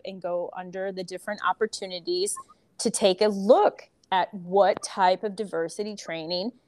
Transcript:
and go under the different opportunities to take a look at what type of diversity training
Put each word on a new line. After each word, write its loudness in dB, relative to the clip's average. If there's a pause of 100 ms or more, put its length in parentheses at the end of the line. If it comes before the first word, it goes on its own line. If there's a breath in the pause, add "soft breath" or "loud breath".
and -12
go -4
under -8
the -8
different -10
opportunities -2 (440)
to 0
take 2
a 6
look 4 (220)
at 2
what 2
type 2
of -6
diversity -6
training -6 (160)